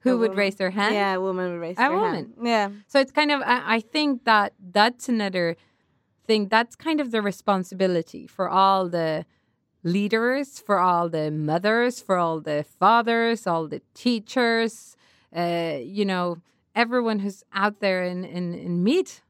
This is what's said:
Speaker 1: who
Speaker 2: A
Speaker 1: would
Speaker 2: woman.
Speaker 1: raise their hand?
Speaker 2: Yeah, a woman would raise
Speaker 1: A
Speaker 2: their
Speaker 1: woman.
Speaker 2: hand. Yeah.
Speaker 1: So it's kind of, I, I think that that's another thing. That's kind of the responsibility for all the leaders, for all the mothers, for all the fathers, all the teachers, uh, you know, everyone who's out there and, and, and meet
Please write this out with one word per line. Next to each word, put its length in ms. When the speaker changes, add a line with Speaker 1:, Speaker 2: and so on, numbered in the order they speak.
Speaker 1:
who 100
Speaker 2:
A 40
Speaker 1:
would 140
Speaker 2:
woman. 60
Speaker 1:
raise 180
their 160
hand? 240
Speaker 2:
Yeah, 200
a 60
woman 300
would 100
raise 160
Speaker 1:
A 40
Speaker 2:
their 100
Speaker 1:
woman. 220
Speaker 2:
hand. 200
Yeah. 260
Speaker 1:
So 120
it's 120
kind 200
of, 100
I, 340
I 60
think 420
that 300
that's 380
another 460
thing. 220
That's 280
kind 260
of 100
the 100
responsibility 1040
for 220
all 400
the 360
leaders, 760
for 200
all 300
the 220
mothers, 680
for 160
all 220
the 260
fathers, 680
all 220
the 140
teachers, 1040
uh, 460
you 240
know, 320
everyone 440
who's 240
out 260
there 240
and, 220
and, 300
and 280
meet 460